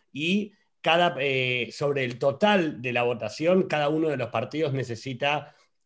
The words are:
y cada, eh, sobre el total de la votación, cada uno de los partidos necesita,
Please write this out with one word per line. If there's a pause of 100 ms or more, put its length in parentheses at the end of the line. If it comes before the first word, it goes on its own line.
(120)
y (300)
cada,
eh,
sobre
el
total
de
la
votación,
cada
uno
de
los
partidos
necesita, (320)